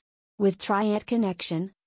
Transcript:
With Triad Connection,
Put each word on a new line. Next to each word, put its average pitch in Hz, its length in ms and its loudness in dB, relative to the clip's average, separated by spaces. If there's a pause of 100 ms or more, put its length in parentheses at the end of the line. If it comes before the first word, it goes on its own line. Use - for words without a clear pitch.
(400)
With 196 180 2
Triad 208 480 0
Connection, 190 680 -2 (160)